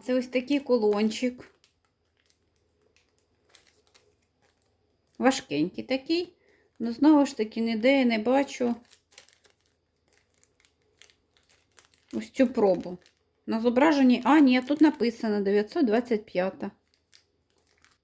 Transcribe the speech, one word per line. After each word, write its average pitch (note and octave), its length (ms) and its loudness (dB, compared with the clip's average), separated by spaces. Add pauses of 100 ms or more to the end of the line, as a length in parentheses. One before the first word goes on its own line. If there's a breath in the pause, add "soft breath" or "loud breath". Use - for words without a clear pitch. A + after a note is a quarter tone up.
це B3+ 100 -2
ось B3 120 -2
такий B3+ 320 -2
кулончик. A3 920 -2 (3750)
Важкенький F#3 680 -2
такий. E4 500 -4 (460)
Ну, A#3 120 -6
знову C#4+ 340 4
ж C4 120 -10
таки, G#3+ 240 -6
ніде A3+ 380 0
я B3+ 60 2
не A3+ 140 0
бачу B3 560 -2 (3500)
ось A3 160 -8
цю C4 180 2
пробу. F#3 500 -2 (500)
На A3 120 -4
зображенні, B3 640 2
а, C#4+ 160 4
ні, B3+ 220 4
тут C#4+ 200 -4
написано A#3 600 0
дев'ятсот G#3 440 0
двадцять A3 400 -2
п'ята. F#3+ 460 -6 (1300)